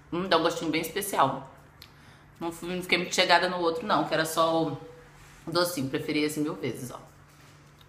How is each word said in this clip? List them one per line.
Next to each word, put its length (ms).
Hum, 160
dá 100
um 40
gostinho 300
bem 100
especial. 680
Não 120
fui, 240
não 60
fiquei 160
muito 160
chegada 360
no 80
outro, 280
não, 200
que 80
era 120
só 520
o 60
docinho. 380
Preferi 340
esse 160
mil 160
vezes, 360
ó. 80